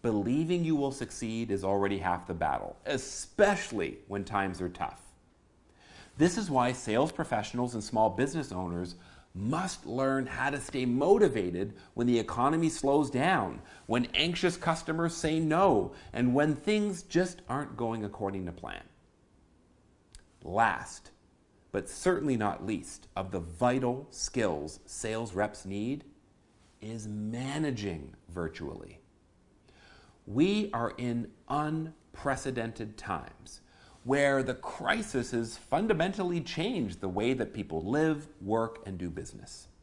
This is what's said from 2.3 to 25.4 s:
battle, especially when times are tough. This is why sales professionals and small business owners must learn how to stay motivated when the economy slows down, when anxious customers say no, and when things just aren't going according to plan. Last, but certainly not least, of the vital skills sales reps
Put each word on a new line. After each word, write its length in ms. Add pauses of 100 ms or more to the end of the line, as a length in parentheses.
battle, 420 (100)
especially 1200
when 160
times 380
are 80
tough. 320 (1200)
This 200
is 120
why 220
sales 400
professionals 640
and 100
small 240
business 440
owners 420 (400)
must 500
learn 400
how 240
to 100
stay 280
motivated 880 (180)
when 140
the 120
economy 520
slows 400
down, 500 (240)
when 300
anxious 420
customers 580
say 240
no, 540 (220)
and 200
when 200
things 480
just 480
aren't 260
going 280
according 420
to 60
plan. 300 (1600)
Last, 680 (600)
but 160
certainly 520
not 260
least, 500
of 160
the 100
vital 680
skills 760
sales 480
reps 320